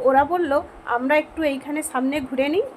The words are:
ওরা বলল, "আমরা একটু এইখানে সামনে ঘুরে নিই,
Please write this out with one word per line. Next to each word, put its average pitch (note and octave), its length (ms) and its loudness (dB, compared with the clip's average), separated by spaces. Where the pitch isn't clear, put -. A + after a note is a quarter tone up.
ওরা C4+ 200 6
বলল, D4+ 360 0
"আমরা C4 300 0
একটু D4+ 260 -2
এইখানে D4 400 -2
সামনে C4+ 380 -2
ঘুরে C4 280 -2
নিই, F#4 140 0